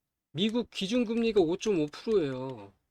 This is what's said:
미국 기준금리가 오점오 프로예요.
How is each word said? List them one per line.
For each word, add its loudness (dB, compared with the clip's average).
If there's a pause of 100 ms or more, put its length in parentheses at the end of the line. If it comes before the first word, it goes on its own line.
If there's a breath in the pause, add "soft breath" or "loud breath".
(320)
미국 -2
기준금리가 0
오점오 2
프로예요. -2 (180)